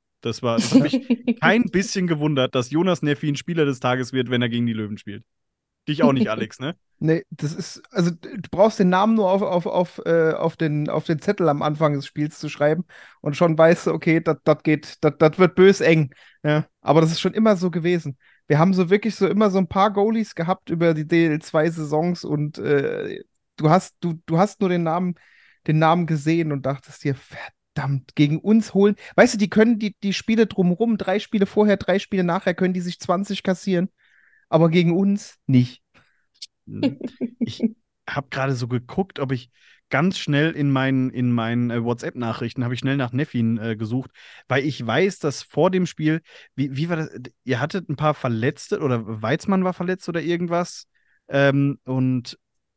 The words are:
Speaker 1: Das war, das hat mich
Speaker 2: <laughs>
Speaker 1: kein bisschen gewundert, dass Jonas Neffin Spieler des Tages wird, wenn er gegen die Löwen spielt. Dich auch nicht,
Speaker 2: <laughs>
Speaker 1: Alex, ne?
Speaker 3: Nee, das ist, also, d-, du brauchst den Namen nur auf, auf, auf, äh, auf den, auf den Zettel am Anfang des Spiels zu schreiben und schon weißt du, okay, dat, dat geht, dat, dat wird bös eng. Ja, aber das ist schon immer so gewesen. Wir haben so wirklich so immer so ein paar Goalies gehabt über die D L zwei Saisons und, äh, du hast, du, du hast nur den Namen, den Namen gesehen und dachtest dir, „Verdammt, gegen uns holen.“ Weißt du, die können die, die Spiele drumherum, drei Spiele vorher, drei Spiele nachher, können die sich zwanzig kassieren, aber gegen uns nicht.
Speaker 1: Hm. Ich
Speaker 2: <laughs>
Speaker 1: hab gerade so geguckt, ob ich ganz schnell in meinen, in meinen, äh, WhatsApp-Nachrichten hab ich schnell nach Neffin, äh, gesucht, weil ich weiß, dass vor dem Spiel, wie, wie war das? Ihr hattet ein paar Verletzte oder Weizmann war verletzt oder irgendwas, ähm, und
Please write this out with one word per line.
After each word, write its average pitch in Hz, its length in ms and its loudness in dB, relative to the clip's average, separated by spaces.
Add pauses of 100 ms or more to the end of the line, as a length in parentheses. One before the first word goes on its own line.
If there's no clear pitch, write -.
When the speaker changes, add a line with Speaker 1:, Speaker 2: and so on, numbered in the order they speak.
(200)
Speaker 1:
Das - 220 -6
war, 117 160 0
das 139 140 0
hat 254 100 6
mich 269 180 -2
Speaker 2:
<laughs> 233 400 -4
Speaker 1:
kein 202 240 4
bisschen 185 420 -2
gewundert, 151 480 0
dass 123 160 -2
Jonas 170 320 0
Neffin 147 340 -2
Spieler 165 280 -2
des 139 160 -2
Tages 127 320 -2
wird, 127 180 -2
wenn 123 120 0
er 120 80 0
gegen 120 160 -2
die 113 80 -2
Löwen 107 240 -6
spielt. 104 260 -14 (640)
Dich 151 140 -2
auch 143 100 6
nicht, 131 160 0
Speaker 2:
<laughs> - 20 -4
Speaker 1:
Alex, 110 300 -8
ne? 147 160 -8 (240)
Speaker 3:
Nee, 160 300 0
das 151 220 -6
ist, - 380 -12
also, 175 220 0
d-, - 260 -16
du 165 140 -12
brauchst 208 260 2
den 185 100 4
Namen 202 280 2
nur 202 120 2
auf, 196 140 2
auf, 180 240 -2
auf, - 400 -2
äh, 165 280 2
auf - 220 -2
den, 151 320 -2
auf 160 160 -4
den 160 160 -2
Zettel 196 280 0
am 143 140 0
Anfang 151 320 0
des 135 120 -6
Spiels 147 320 -6
zu 151 100 -8
schreiben 156 360 0 (360)
und 147 160 -4
schon 165 220 2
weißt 165 300 4
du, 160 40 2
okay, 160 280 0
dat, 160 240 -2
dat 151 180 2
geht, - 400 -2
dat, 151 180 0
dat 156 200 4
wird 180 160 4
bös 190 240 8
eng. 151 320 4 (320)
Ja, 151 220 0 (140)
aber 147 200 4
das 160 100 4
ist 165 100 -4
schon 190 140 -2
immer 220 220 4
so 175 160 -2
gewesen. 170 460 -2 (280)
Wir 147 140 4
haben 190 120 4
so 180 160 2
wirklich 208 280 2
so 196 100 2
immer 202 240 2
so 190 80 0
ein 185 80 2
paar 202 260 0
Goalies 214 440 -2
gehabt 170 340 -4
über 165 240 2
die 151 140 -4
D 165 180 4
L 156 160 0
zwei 160 280 0
Saisons 160 540 -2
und, 147 340 -4
äh, 50 640 -2 (320)
du 151 140 2
hast, 185 300 2
du, 165 260 -4
du 165 120 0
hast 208 220 0
nur 196 100 0
den 175 140 0
Namen, 175 320 -2 (500)
den 156 140 2
Namen 165 260 4
gesehen 156 460 0
und 131 140 -4
dachtest - 360 -8
dir, 135 140 -2
„Verdammt, - 960 -8
gegen 151 240 2
uns 214 360 2
holen.“ 202 200 4 (220)
Weißt 240 180 6
du, 208 40 -2
die 196 120 0
können 220 300 4
die, 214 240 -6
die 196 80 -2
Spiele 220 340 0
drumherum, 196 520 0
drei 190 200 -2
Spiele 202 280 0
vorher, 208 320 2
drei - 200 0
Spiele 190 240 -2
nachher, 175 320 0
können 185 200 0
die 180 60 -4
sich 175 200 -8
zwanzig 190 420 -4
kassieren, 185 480 -2 (580)
aber 165 220 4
gegen 170 260 4
uns 202 400 -2 (100)
nicht. 123 360 2 (840)
Speaker 1:
Hm. 240 340 -4 (440)
Ich - 180 -8 (240)
Speaker 2:
<laughs> - 220 -20
Speaker 1:
hab - 220 -8
gerade 135 240 -2
so 120 140 -4
geguckt, 123 500 -6
ob 135 140 -4
ich 123 180 -6 (400)
ganz 170 280 0
schnell 151 340 0
in 143 180 -2
meinen, 131 400 0
in 123 220 -2
meinen, 120 380 -2
äh, 117 140 -2
WhatsApp-Nachrichten 120 800 -6
hab 123 80 -4
ich 120 80 -6
schnell 135 160 -2
nach 123 160 -4
Neffin, 117 460 -2
äh, 110 180 -6
gesucht, 113 340 -6 (380)
weil 131 160 0
ich 135 200 -6
weiß, 156 340 0
dass - 240 -6
vor 170 280 0
dem 180 160 0
Spiel, 156 360 -2 (320)
wie, 131 220 -4
wie 160 120 -4
war 175 80 -2
das? 156 140 -6 (340)
Ihr 120 160 -2
hattet 165 280 -6
ein 147 80 -6
paar 151 180 0
Verletzte 127 640 -4
oder 113 420 -4
Weizmann 180 420 -2
war 180 100 -2
verletzt 185 340 -6
oder 170 140 -6
irgendwas, 170 640 -4 (420)
ähm, 139 560 2
und 131 540 -2 (380)